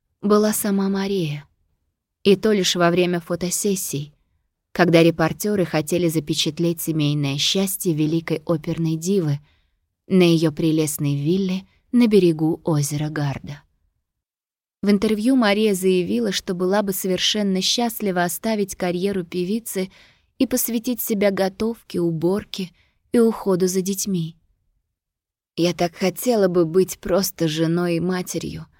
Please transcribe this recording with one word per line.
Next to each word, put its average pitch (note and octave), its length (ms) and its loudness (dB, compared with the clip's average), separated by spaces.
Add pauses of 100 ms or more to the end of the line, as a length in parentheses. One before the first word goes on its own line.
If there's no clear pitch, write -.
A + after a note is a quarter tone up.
(200)
была G#3 320 2
сама G3 380 -2
Мария. F#3+ 580 -4 (760)
И G3 120 6
то A3 160 2
лишь F#3 220 0
во F3 160 4
время F3 300 2
фотосессий, F3 920 -4 (580)
когда E3+ 300 6
репортеры E3 640 0
хотели E3+ 420 0
запечатлеть D#3+ 720 -2
семейное D3 560 0
счастье F#3+ 560 -2
великой D#3 540 -2
оперной D#3+ 500 -2
дивы D#3+ 440 0 (680)
на F#3 140 6
ее E3 280 4
прелестной D#3 640 0
вилле F#3 500 -2 (260)
на A#3+ 140 6
берегу E3+ 580 4
озера D3+ 460 -2
Гарда. D3 520 -6 (1200)
В G3 100 2
интервью G#3+ 460 2
Мария G#3+ 380 4
заявила, F#3 580 0
что - 220 -6
была F#3 280 0
бы G3 120 -4
совершенно F#3+ 640 -2
счастлива G3 640 -2
оставить G3+ 500 -4
карьеру F3+ 500 -2
певицы F#3+ 640 -4 (480)
и B3+ 80 2
посвятить A#3+ 560 -4
себя G3+ 280 0
готовке, G3 720 -4
уборке E3+ 680 -2 (420)
и B3 60 4
уходу G3 480 2
за F#3 160 0
детьми. F#3 540 -4 (1200)
«Я E3+ 180 0
так E3+ 200 -2
хотела G3 540 0
бы F3 160 2
быть F3+ 360 0
просто F3+ 480 -2
женой E3 480 0
и E3 40 -2
матерью», — E3+ 640 -6 (140)